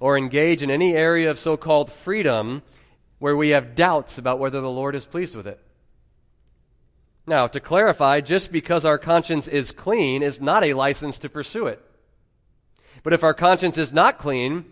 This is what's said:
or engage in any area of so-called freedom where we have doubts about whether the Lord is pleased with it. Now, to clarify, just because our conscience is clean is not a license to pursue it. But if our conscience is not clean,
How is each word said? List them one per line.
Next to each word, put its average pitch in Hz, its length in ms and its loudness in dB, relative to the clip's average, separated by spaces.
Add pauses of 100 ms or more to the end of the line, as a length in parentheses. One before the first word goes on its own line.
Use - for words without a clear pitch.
or 139 160 2
engage 143 460 0
in 139 100 -2
any 170 240 2
area 160 340 2
of 139 80 -4
so-called 151 520 0
freedom 139 720 -2 (580)
where 143 160 0
we 151 140 2
have 123 260 0
doubts 165 420 0
about 127 220 -2
whether 135 200 -4
the 131 100 -6
Lord 139 260 -6
is 127 100 -12
pleased 170 300 -8
with 101 100 -16
it. 101 140 -14 (1700)
Now, 139 180 2
to 139 140 -8
clarify, 156 600 2
just 160 300 -2
because 165 340 -2
our 151 140 2
conscience 160 480 0
is 139 240 -4
clean 147 540 0
is 127 160 -4
not 175 240 2
a 147 100 0
license 135 440 -2
to 147 100 -14
pursue 156 400 -8
it. 107 120 -10 (1200)
But 156 80 2
if 160 100 4
our 156 120 4
conscience 175 440 2
is 139 140 -2
not 185 260 4
clean, 139 540 -4